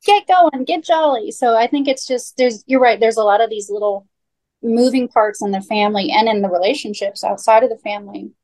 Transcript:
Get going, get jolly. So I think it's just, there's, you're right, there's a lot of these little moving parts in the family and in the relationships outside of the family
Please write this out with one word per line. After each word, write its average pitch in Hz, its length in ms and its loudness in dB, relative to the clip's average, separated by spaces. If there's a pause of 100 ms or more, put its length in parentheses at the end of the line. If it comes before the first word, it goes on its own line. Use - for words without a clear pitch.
Get 403 220 4
going, 320 360 2
get 320 200 -4
jolly. 294 480 0
So 233 240 0
I 226 120 2
think 277 200 -2
it's 269 200 -4
just, 247 300 -6
there's, 247 300 0
you're 262 120 2
right, 233 200 4
there's 220 180 2
a 220 60 0
lot 208 180 4
of 226 80 2
these 208 200 -10
little 202 380 -4 (540)
moving 240 460 0
parts 214 340 0
in 202 100 -4
the 196 100 -4
family 208 500 -2
and 220 160 2
in 214 140 0
the 196 80 -2
relationships 202 760 -4
outside 220 400 2
of 254 60 2
the 220 80 -6
family 208 540 -12 (120)